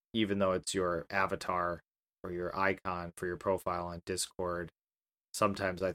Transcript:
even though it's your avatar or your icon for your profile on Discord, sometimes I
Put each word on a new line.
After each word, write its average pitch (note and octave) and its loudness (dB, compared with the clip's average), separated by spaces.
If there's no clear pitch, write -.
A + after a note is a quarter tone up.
even G2+ 4
though F#2+ 4
it's F#2 -2
your F2 0
avatar F2+ 0
or F#2 -8
your F2 -4
icon F#2 0
for F#2 -6
your F2 -2
profile F2 0
on F2 -8
Discord, F2 -4
sometimes F#2+ 2
I F#2 2